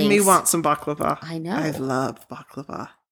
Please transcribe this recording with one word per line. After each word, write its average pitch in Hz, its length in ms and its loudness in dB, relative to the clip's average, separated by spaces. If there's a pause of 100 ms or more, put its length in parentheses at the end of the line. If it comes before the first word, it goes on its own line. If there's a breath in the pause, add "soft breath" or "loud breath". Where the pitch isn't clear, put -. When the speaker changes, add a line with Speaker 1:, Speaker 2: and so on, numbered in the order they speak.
Speaker 1:
me 208 100 6
Speaker 2:
things. 196 80 4
Speaker 1:
want 180 220 6
some 170 140 2
baklava. 147 600 -2
Speaker 2:
I 165 160 -10
know. 170 180 -6
Speaker 1:
I 156 140 -2
love 131 580 -4
baklava. - 640 -14 (220)